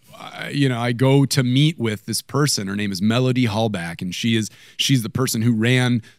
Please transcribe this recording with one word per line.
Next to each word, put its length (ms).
I, 360
you 200
know, 100
I 120
go 340
to 160
meet 380
with 260
this 160
person. 460
Her 80
name 160
is 100
Melody 460
Hallback, 560
and 100
she 220
is, 160
she's 240
the 80
person 320
who 100
ran 520